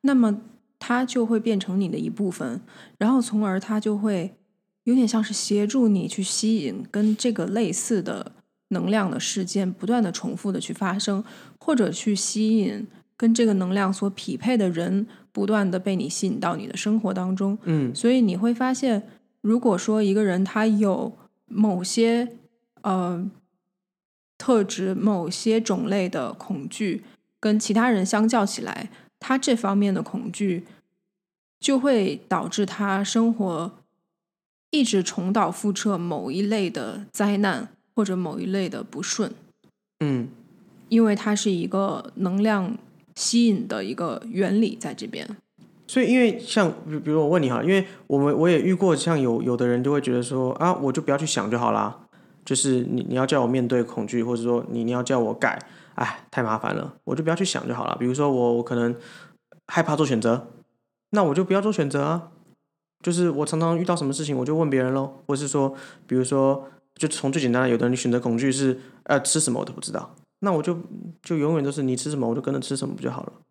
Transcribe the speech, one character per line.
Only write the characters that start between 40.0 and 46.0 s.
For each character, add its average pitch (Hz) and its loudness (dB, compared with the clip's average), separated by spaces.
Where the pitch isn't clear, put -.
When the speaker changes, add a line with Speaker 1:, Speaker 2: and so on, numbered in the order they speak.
Speaker 2:
嗯。 131 0
Speaker 1:
因 226 6
为 208 4
它 208 0
是 208 0
一 175 0
个 196 -2
能 190 0
量 208 0
吸 240 4
引 196 2
的 101 -4
一 104 -6
个 160 -6
原 196 2
理 - 0
在 - -8
这 - -12
边。 - -10
Speaker 2:
所 - 2